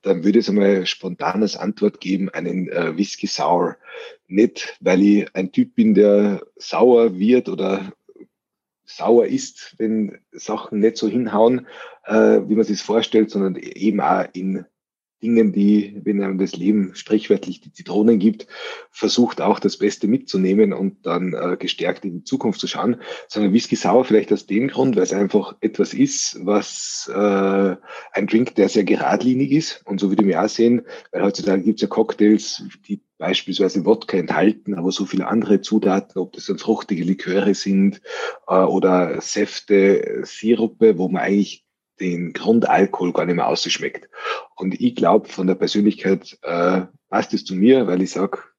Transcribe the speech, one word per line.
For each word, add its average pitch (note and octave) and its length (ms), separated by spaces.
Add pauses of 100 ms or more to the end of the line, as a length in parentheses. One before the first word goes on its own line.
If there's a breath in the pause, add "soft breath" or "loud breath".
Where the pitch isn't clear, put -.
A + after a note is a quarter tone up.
dann F2+ 220
würde G2 160
ich G#2+ 60
es - 40
einmal G2 360
spontan G2 560
als G#2+ 160
Antwort - 440
geben, F#2+ 280
einen, F2 400
äh, E2 280
Whisky G2+ 300
Sour. E2 500 (500 loud breath)
Nicht, - 540
weil F#2 200
ich G#2 340
ein F#2 160
Typ - 240
bin, A2 180
der G2+ 520 (120)
sauer A#2 600
wird A#2+ 320
oder F#2+ 440 (920)
sauer A2 380
ist, - 520
wenn A2 400 (140)
Sachen - 480
nicht A2 180
so A2+ 100
hinhauen, A2+ 600 (380 loud breath)
äh, A2 420
wie G#2 80
man A2 80
sich's G2+ 180
vorstellt, A2 480
sondern F#2+ 260
eben G#2 440
auch F2+ 340
in F#2+ 320 (560)
Dingen, A2+ 300
die, G2+ 520
wenn G2+ 180
einem F#2+ 160
das F#2 180
Leben F#2+ 400
sprichwörtlich G2+ 680
die - 120
Zitronen G#2+ 460
gibt, G#2 280 (440 loud breath)
versucht A#2 500
auch G#2 180
das - 180
Beste - 300
mitzunehmen G2 680
und F#2+ 320
dann, F2 280
äh, F2+ 240
gestärkt F2+ 480
in F#2 140
die - 40
Zukunft A#2 360
zu - 80
schauen, - 300 (300 loud breath)
sondern G#2 260
Whisky A#2 220
Sour A2+ 300
vielleicht G#2+ 260
aus G#2 140
dem A2 220
Grund, C3+ 280
weil F#2 80
es F#2 100
einfach G2 480
etwas - 320
ist, - 480
was, - 720
äh, G2 640 (380 loud breath)
ein G#2 140
Drink, A#2 280
der G2 140
sehr G#2+ 140
geradlinig B2+ 680
ist D#3 340
und G2+ 140
so G2 100
würde G2 140
ich G2 40
mir F2+ 160
auch G#2 60
sehen, A#2 340 (280 loud breath)
weil F2+ 120
heutzutage G2 400
gibt's A2 180
ja G#2 60
Cocktails, - 760 (240)
die G2+ 140 (160)
beispielsweise F2+ 680
Wodka - 320
enthalten, F2+ 580
aber F2 160
so G2 140
viele F#2 220
andere G#2 340
Zutaten, G2 600
ob - 120
das - 120
dann G2 140
fruchtige G2+ 440
Liköre F#2+ 520
sind, G2 460 (460 loud breath)
äh, F#2 60
oder F#2 680
Säfte, G2 1000
Sirupe, A2 760
wo F#2 100
man F#2 140
eigentlich G2+ 400 (360)
den E3 340
Grundalkohol - 800
gar - 140
nicht - 100
mehr - 120
ausschmeckt. - 600 (480 loud breath)
Und F#2+ 240
ich A#2+ 160
glaub, G2 340
von F#2 180
der F#2 80
Persönlichkeit, - 880
äh, - 380 (280)
passt G#2+ 240
es - 100
zu F#2+ 120
mir, A#2 320
weil F2+ 160
ich F#2 80
sag - 480